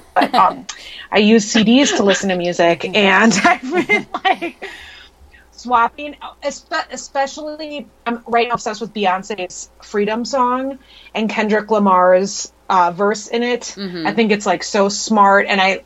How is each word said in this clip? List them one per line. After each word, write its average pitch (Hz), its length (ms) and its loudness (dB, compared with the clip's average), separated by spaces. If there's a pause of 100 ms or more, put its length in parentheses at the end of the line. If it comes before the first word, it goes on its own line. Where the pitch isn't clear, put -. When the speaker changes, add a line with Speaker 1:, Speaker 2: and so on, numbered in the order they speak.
(160)
Speaker 1:
but, - 180 0
um, 185 320 2 (220)
Speaker 2:
<laughs> - 240 -16
Speaker 1:
I 196 80 2
use 214 300 4
C 220 140 2
Ds 247 340 4
to 226 60 2
listen 196 260 0
to 185 60 0
music, 175 480 0 (140)
and 202 360 4
<laughs> 185 120 -2
I've 349 160 2 (260)
been, 415 200 0 (180)
like, 339 440 -4 (800)
swapping, 240 640 -2 (280)
espe-, 285 480 -6
especially, 294 960 -8 (180)
I'm 233 220 -6
right 233 200 0
now 240 80 -4
obsessed 214 260 -6
with 220 120 -12
Beyonce's 190 760 -4 (120)
Freedom 214 440 -4
song 262 540 -2 (340)
and 214 160 -2
Kendrick 208 400 -2
Lamar's, 190 800 2 (180)
uh, 175 220 2
verse 202 360 -2
in 233 160 -2
it. 240 180 -4 (160)
Speaker 2:
Mm-hmm. 180 300 -8
Speaker 1:
I 202 60 -2
think 226 180 2
it's, 208 140 0
like, 180 180 0
so 202 260 2
smart, 202 580 4
and 196 140 0
I, 190 240 0